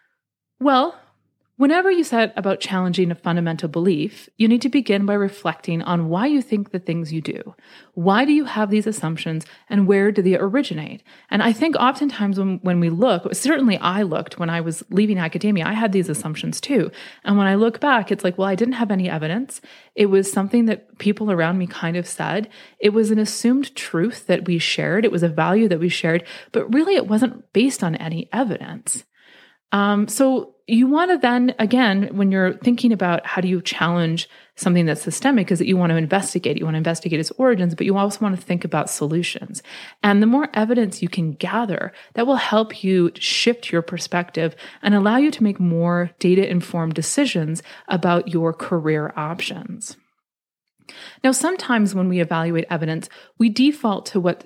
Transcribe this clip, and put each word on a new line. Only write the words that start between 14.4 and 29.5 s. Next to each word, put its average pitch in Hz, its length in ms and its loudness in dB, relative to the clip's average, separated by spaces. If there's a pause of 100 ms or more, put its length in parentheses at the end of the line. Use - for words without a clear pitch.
I 170 120 -2
was 165 280 -6
leaving 202 280 0
academia, 170 460 -2
I 196 100 -2
had 220 180 0
these 185 160 0
assumptions 156 520 -6
too. 247 300 0 (340)
And 202 140 2
when 196 80 2
I 196 80 2
look 226 240 2
back, 254 320 0
it's 202 140 -2
like, 180 120 -2
well, 190 120 -2
I 196 80 0
didn't 240 180 -2
have 226 160 -2
any 185 180 0
evidence. 160 520 -6 (340)
It 208 120 4
was 196 260 2
something 208 320 2
that - 340 -4
people 208 320 0
around 170 280 0
me 180 100 -2
kind 170 280 -6
of 175 120 -4
said. 165 400 -6 (320)
It 208 100 4
was 214 220 2
an 214 80 2
assumed 247 560 0
truth - 500 -4
that 175 200 0
we 170 120 0
shared. 165 460 0
It 220 80 2
was 170 100 0
a 170 60 2
value 175 400 2
that 170 100 0
we 175 100 0
shared, 170 360 0 (260)
but - 240 -2
really 339 220 2
it - 100 0
wasn't 220 460 0
based 247 320 0
on 160 100 -2
any 165 380 -8
evidence. - 720 -6 (640)